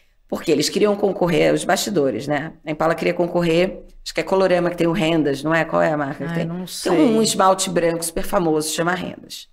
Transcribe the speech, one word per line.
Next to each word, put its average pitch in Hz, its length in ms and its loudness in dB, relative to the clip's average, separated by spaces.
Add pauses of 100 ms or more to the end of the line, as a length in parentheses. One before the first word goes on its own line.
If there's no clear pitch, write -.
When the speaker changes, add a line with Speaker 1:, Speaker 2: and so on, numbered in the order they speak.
(280)
Speaker 1:
porque - 240 -2
eles 139 160 2
queriam 202 280 2
concorrer, 170 580 2
os 151 100 -2
bastidores, 147 640 0
né? 147 240 -4 (140)
A 160 40 -4
Impala 160 240 0
queria 175 200 -2
concorrer, 175 640 0 (240)
acho - 100 -12
que 170 60 -4
é - 20 0
Colorama, 180 460 2
que - 80 -6
tem 165 100 2
o 165 60 2
Rendas, 156 500 0
não 156 120 0
é? 160 100 2
Qual 165 160 0
é 170 120 2
a 151 40 -2
marca 139 300 -6
que 165 40 -6
Speaker 2:
Ai, 170 100 -4
Speaker 1:
tem? 170 60 -2
Speaker 2:
não 165 120 -6
Speaker 1:
Tem 185 80 -10
Speaker 2:
sei. - 260 -4
Speaker 1:
um 226 300 4
esmalte 190 480 2
branco 165 340 0
super - 200 -4
famoso, 156 500 0
chama 170 200 -2
Rendas. - 580 -12